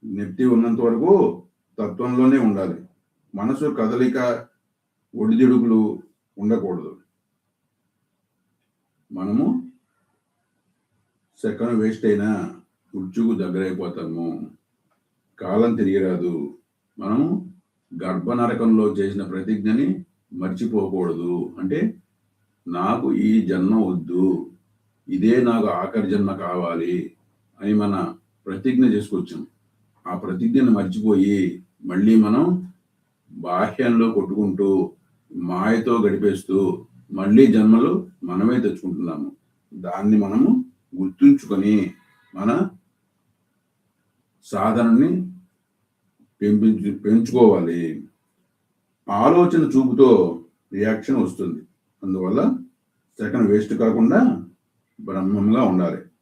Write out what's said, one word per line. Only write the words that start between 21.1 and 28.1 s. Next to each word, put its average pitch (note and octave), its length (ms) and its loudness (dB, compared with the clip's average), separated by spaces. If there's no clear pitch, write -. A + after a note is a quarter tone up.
అంటే, E3+ 360 -4
నాకు F2+ 480 -4
ఈ G#2+ 320 2
జన్మ F#2 280 0
వద్దు, F2+ 680 -2
ఇదే G#2+ 340 2
నాకు A2+ 240 0
ఆఖరి - 440 -4
జన్మ G2+ 260 -2
కావాలి F2 800 -6
అని G#2 140 -2
మన G2 400 -2